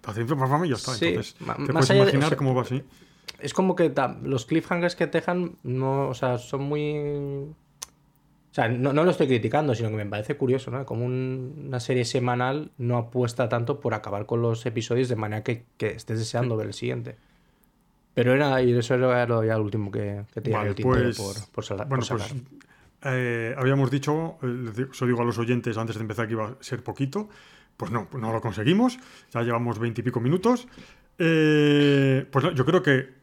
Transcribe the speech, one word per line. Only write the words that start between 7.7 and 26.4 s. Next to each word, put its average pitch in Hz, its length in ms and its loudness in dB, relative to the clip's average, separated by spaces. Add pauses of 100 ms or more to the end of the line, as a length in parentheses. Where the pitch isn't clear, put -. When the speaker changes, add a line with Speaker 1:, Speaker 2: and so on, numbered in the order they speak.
Speaker 2:
sea, 117 140 2
no, 127 240 0
no 151 100 4
lo 180 80 6
estoy 160 160 2
criticando, 127 480 2
sino 113 140 -2
que 107 60 -4
me 104 120 -4
parece 107 300 -6
curioso, 127 340 0
¿no? 127 160 -6
Como 120 180 -4
un, 131 640 -6
una 127 120 -4
serie 127 260 0
semanal 123 760 0
no 120 180 0
apuesta 117 500 0
tanto 120 320 -2
por 113 140 -2
acabar 104 320 -4
con 117 160 0
los 117 240 0
episodios 120 440 0
de 120 60 0
manera 107 280 -4
que, 117 220 -4 (120)
que 110 120 -2
estés - 300 -6
deseando 117 360 -2
Speaker 1:
Sí. - 40 -2
Speaker 2:
ver 107 80 -4
el 101 60 -10
siguiente. 120 420 -6 (1000)
Pero 123 220 4
era, 135 260 4
y 123 160 6
eso 120 160 2
era 123 320 4
lo, 117 180 2
ya 110 140 2
lo 107 60 0
último 104 260 -4
que, 101 320 -6 (100)
que - 100 -8
tenía 110 180 0
Speaker 1:
Vale, 107 100 -2
Speaker 2:
en - 20 -2
el 95 40 -4
tintero 127 300 2
Speaker 1:
pues, 117 120 -2
Speaker 2:
por, 98 340 -8
por 107 140 -8
sala-, 104 200 -6
Speaker 1:
bueno, 131 220 -2
Speaker 2:
por 127 100 -2
Speaker 1:
pues, 101 120 -4
Speaker 2:
sacar. 127 140 -8 (640)
Speaker 1:
eh, 123 520 -2
habíamos 135 320 4
dicho, 151 540 -2
eh, - 20 -6
les 120 320 -4
digo, 123 160 -6
se - 120 -6
lo - 40 2
digo 120 140 2
a - 20 2
los 117 140 -2
oyentes 117 400 0
antes 113 160 -4
de 110 80 -6
empezar 110 240 -4
que 113 60 -4
iba 110 160 -4